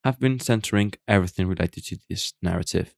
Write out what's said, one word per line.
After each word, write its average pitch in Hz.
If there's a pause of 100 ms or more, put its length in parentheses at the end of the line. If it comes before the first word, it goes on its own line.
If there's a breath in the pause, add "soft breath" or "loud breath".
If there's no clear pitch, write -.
have 131
been 131
censoring 104 (160)
everything 92
related 87
to - (120)
this -
narrative. 87